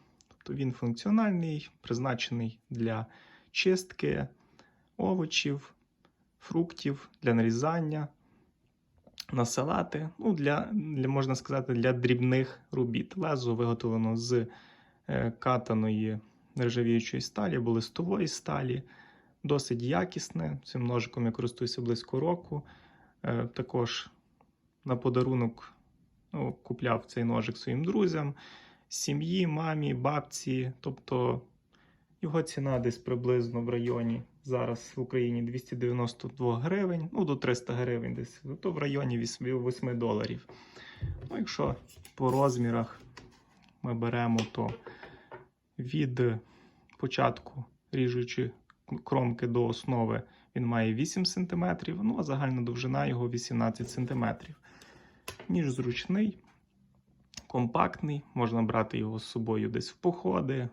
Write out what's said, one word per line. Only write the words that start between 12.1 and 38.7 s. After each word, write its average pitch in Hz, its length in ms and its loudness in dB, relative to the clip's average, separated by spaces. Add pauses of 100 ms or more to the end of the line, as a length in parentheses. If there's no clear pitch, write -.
робіт. 123 460 0
Лезо 131 380 2
виготовлено 113 640 2
з, 117 300 2 (640)
е, 123 220 0
катаної 110 880 0 (340)
нержавіючої 120 640 2
сталі 104 360 -2
або 117 160 2
листової 170 560 0
сталі, 139 540 -4 (640)
досить 139 380 0
якісне. 160 840 -2
Цим 123 220 -4
ножиком 120 400 0
я 117 60 0
користуюся 120 500 -4
близько 120 380 -2
року. 165 420 -2 (600)
Е, 120 240 0
також 123 640 -2 (720)
на 127 120 0
подарунок, 123 760 2 (600)
ну, 135 200 -2
купляв 117 520 -2
цей 120 200 -2
ножик 117 320 0
своїм 131 280 -2
друзям, 165 500 2 (540)
сім'ї, 165 580 0
мамі, 151 480 0
бабці. 131 840 -2
Тобто 127 600 -2 (800)
його 160 200 0
ціна 135 360 -2
десь 120 200 0
приблизно 123 640 0
в 117 60 -4
районі 120 540 0 (220)
зараз 123 520 -2
в 135 40 -4
Україні 120 420 0
двісті 123 340 -6
дев'яносто 120 520 -2
два 120 300 0
гривень, 175 540 0
ну, 196 120 2
до 143 120 2
триста 123 360 0
гривень 120 420 -2
десь, 120 280 -10 (180)
то 185 120 0